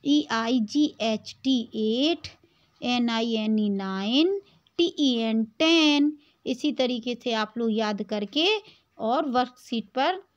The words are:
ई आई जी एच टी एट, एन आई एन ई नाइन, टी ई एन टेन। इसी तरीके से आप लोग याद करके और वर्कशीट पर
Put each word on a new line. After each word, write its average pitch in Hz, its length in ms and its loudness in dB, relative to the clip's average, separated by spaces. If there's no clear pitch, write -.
ई 294 280 2
आई 226 280 0
जी 285 260 0
एच 220 420 -4
टी 262 160 2
एट, 233 520 0
एन 240 280 -2
आई 226 260 -2
एन 214 240 0
ई 214 100 2
नाइन, 202 680 0
टी 349 200 2
ई 269 200 2
एन 226 240 0
टेन। 302 680 4
इसी 269 260 -2
तरीके 247 440 -2
से 233 180 -4
आप 214 240 -4
लोग 226 200 0
याद 214 260 -2
करके 254 440 -2
और 262 300 0
वर्कशीट 247 600 -4
पर 349 340 -2